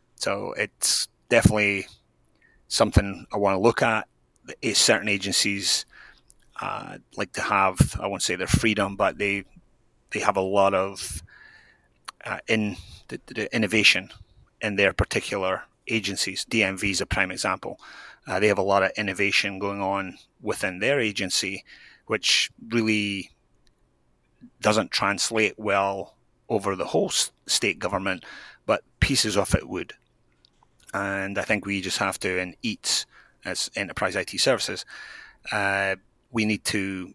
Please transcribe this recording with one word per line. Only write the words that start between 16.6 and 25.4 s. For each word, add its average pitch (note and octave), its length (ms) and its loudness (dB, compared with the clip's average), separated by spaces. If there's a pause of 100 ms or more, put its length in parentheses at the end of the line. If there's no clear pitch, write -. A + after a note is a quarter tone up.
M F#2+ 120 0
V G2 140 -2
is F#2 100 -2
a F#2 60 -2
prime F#2 240 0
example. F#2 480 -4 (480)
Uh, F#2+ 140 -2
they G#2+ 80 8
have G2 100 4
a G2 40 2
lot G2 200 4
of F#2+ 140 2
innovation G2+ 640 0
going G2+ 220 -4
on F#2+ 380 -2 (220)
within G2 380 -4
their C3 200 0
agency, G2 640 -2 (420)
which - 440 0 (200)
really G#2+ 600 0 (1300)
doesn't G#2+ 300 2
translate G#2 680 0